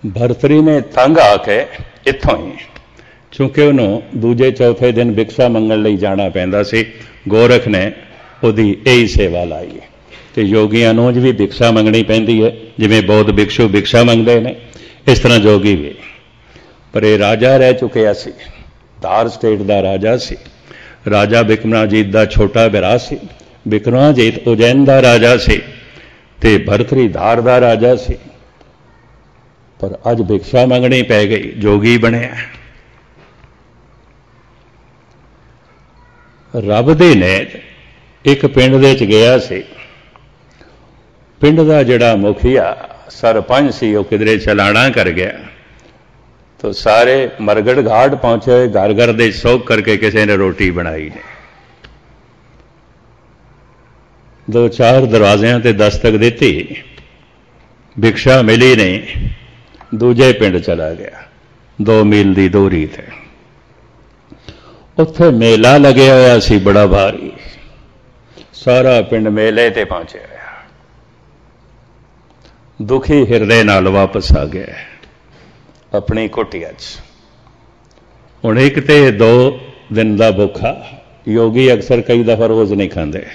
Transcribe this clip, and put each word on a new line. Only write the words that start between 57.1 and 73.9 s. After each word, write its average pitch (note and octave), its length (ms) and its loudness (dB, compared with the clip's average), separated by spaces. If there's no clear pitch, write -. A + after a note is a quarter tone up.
ਭਿਕਸ਼ਾ B2+ 400 2
ਮਿਲੀ A#2+ 340 4
ਨਹੀਂ, G2+ 260 -2
ਦੂਜੇ B2 380 2
ਪਿੰਡ F#2+ 260 0
ਚਲਾ E2 360 -6
ਗਿਆ, - 160 -16
ਦੋ A2 220 4
ਮੀਲ G#2 300 2
ਦੀ F#2+ 140 2
ਦੂਰੀ F2+ 380 0
ਤੇ। - 160 -16
ਉੱਥੇ D#3+ 320 2
ਮੇਲਾ A2+ 480 4
ਲੱਗਿਆ C3+ 360 4
ਹੋਇਆ B2 260 6
ਸੀ G#2 180 0
ਬੜਾ G2+ 280 2
ਭਾਰੀ, G2 460 -2
ਸਾਰਾ B2+ 500 2
ਪਿੰਡ A2 260 -2
ਮੇਲੇ A2 420 0
ਤੇ G#2+ 140 -4
ਪਹੁੰਚਿਆ F2 360 -12
ਹੋਇਆ। - 440 -20
ਦੁਖੀ C3 500 0
ਹਿਰਦੇ A2+ 320 2
ਨਾਲ F#2+ 240 2
ਵਾਪਸ G2 480 0